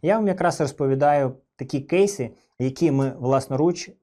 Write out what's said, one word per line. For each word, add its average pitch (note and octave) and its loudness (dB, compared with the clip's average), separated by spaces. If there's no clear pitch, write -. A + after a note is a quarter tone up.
Я F3+ 2
вам A3 0
якраз F3 0
розповідаю C#3 0
такі C#3 -6
кейси, E3+ 0
які C3+ 0
ми C3+ 0
власноруч C3+ 0